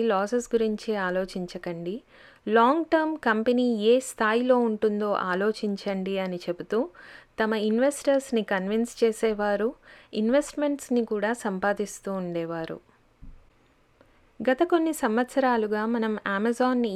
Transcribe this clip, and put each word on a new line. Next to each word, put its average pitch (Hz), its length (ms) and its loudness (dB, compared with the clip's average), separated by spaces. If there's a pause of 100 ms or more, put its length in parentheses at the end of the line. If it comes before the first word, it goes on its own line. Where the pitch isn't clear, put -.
లాసెస్ 214 520 0
గురించి 220 400 -2
ఆలోచించకండి, 180 1000 -4 (520)
లాంగ్ 247 380 4
టర్మ్ 311 320 0
కంపెనీ 240 480 2 (140)
ఏ 220 200 6
స్థాయిలో 240 580 2
ఉంటుందో 214 560 0
ఆలోచించండి 196 1040 -2
అని 185 180 -4
చెబుతూ 175 420 -4 (560)
తమ 220 180 0
ఇన్వెస్టర్స్‌ని 233 920 0
కన్విన్స్ 208 600 -2
చేసేవారు, 208 640 0 (460)
ఇన్వెస్ట్‌మెంట్స్‌ని 277 920 0
కూడా 214 280 -2
సంపాదిస్తూ 202 800 -4
ఉండేవారు. 165 640 -6 (1600)
గత 254 240 0
కొన్ని 330 300 2
సంవత్సరాలుగా 226 920 0
మనం 226 280 0 (180)
Amazon-ని 233 640 0